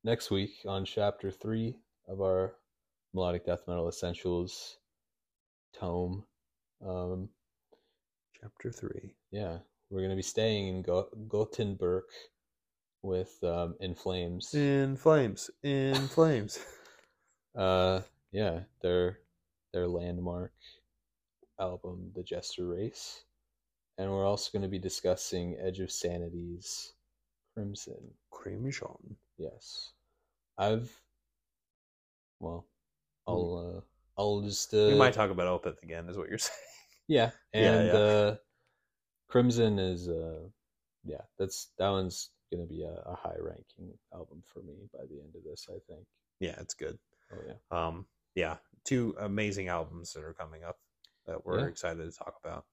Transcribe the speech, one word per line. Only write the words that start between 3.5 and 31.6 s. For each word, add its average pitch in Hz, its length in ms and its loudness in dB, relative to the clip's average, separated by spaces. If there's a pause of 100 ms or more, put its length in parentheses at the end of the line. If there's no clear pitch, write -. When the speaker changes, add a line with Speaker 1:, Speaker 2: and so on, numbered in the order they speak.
Speaker 1:
Metal 87 200 -2
Essentials 87 880 -4 (1000)
tome. 90 460 -2 (640)
Um, 92 440 -6 (1120)
Speaker 2:
Chapter - 300 -12
three. - 440 -12 (160)
Speaker 1:
yeah, 95 260 -6 (320)
we're 95 120 -2
gonna 95 140 0
be 92 60 -2
staying 107 480 2
in 92 120 -2
Go-, - 280 2 (180)
Gothenburg 98 760 0 (960)
with, 92 420 -2
um, 85 380 0
In 90 140 -4
Flames. 90 580 -4
Speaker 2:
In 139 420 4
Flames. 131 540 4 (140)
In 135 320 2
Speaker 1:
<laughs> 135 120 0
Speaker 2:
Flames. 135 520 4 (1000)
Speaker 1:
Uh, 92 440 4 (300)
yeah, 90 280 0 (220)
their, 90 380 2 (540)
their 90 140 0
landmark 87 680 -4 (1080)
album, 90 560 -6
The 90 80 -8
Jester - 440 -6
Race. 95 560 -6 (720)
And 98 140 -4
we're 98 140 2
also 101 280 0
gonna 98 160 -2
be 98 100 -4
discussing 90 800 -2
Edge 92 220 -4
of 90 100 -4
Sanity's 87 1000 -6 (600)
Crimson. 101 460 -8 (320)
Speaker 2:
Crimson. - 840 -8 (200)
Speaker 1:
Yes. - 540 -10 (680)
I've, 110 320 2 (1500)